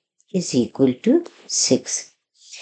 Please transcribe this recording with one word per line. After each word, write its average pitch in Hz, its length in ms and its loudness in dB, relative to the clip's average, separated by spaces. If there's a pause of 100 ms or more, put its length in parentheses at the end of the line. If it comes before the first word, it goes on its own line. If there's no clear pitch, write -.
(320)
is 175 220 -4
equal 127 400 2
to 320 300 2 (220)
six. - 680 -2 (480)